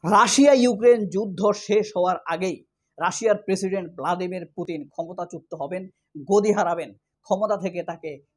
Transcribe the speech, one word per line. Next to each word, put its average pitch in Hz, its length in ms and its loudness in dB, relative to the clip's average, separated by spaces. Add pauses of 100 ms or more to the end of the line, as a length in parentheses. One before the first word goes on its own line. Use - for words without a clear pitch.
(120)
রাশিয়া 277 400 6
ইউক্রেন 240 560 4
যুদ্ধ 190 320 -4 (160)
শেষ 208 400 -2
হওয়ার 180 200 0 (100)
আগেই 170 380 -6 (340)
রাশিয়ার 202 380 0
প্রেসিডেন্ট 190 560 -4
ভ্লাদিমির 180 520 -4 (120)
পুতিন 160 320 -8
ক্ষমতাচ্যুত 170 680 -12
হবেন, 180 340 -8 (420)
গদি 208 220 4
হারাবেন, 170 380 -2 (320)
ক্ষমতা 202 340 -2
থেকে 175 260 -6
তাকে 165 280 -12 (260)